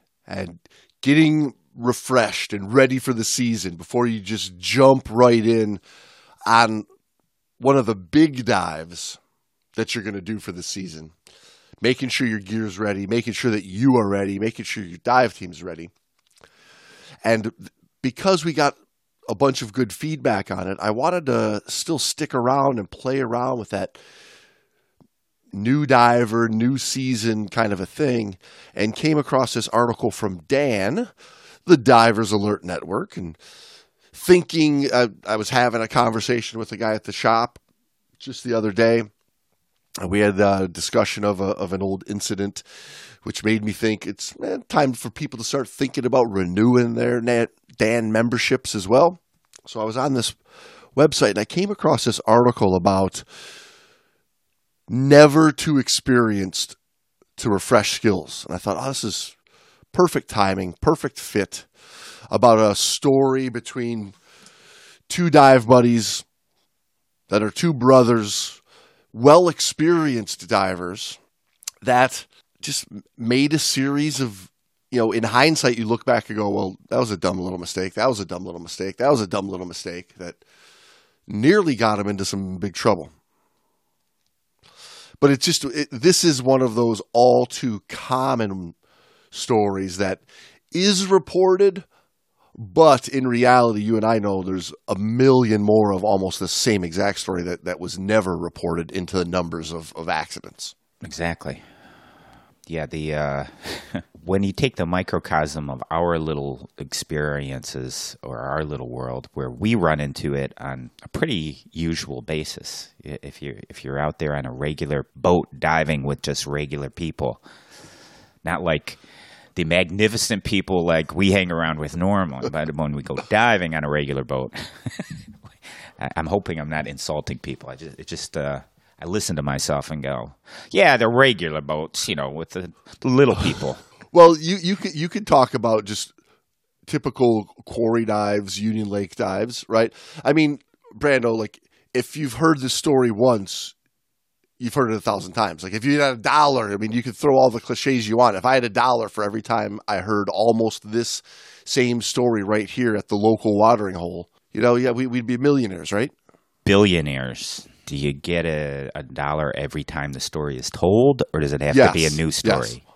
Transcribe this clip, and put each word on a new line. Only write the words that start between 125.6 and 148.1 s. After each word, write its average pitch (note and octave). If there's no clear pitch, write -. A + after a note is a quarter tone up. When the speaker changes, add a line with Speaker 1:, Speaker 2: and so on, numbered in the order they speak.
Speaker 2:
I, -
I'm E2
hoping F2
I'm D2+
not D2+
insulting D2
people. -
I C2
just, D2+
it D2+
just, -
uh, C#2+
I -
listen F#2+
to D2
myself C#2+
and D2+
go, C2
"Yeah, F3+
the A2+
regular F#2+
boats, D2+
you G2
know, C#2
with D2+
the, F2+
the C3
little B2+
people." D2+
<laughs> -
Speaker 1:
Well, E3+
you, E3
you F3+
could, F3+
you D#3+
could D3
talk C3+
about A2
just G2+
typical A#2+
quarry A#2
dives, G#2
Union G#2+
Lake G2+
dives, A2
right? A2+
I C3+
mean, D3
Brando, A#2+
like, G#2+
if -
you've C#3+
heard C#3
this B2+
story C3
once, G#2+
you've A#2+
heard B2
it A2
a F#2+
thousand F#2
times. E2+
Like, F#2
if A2
you C#3+
had C#3
a -
dollar, C3
I G2+
mean, G#2+
you A#2+
could A#2
throw C#3+
all C3
the A2+
cliches B2
you A2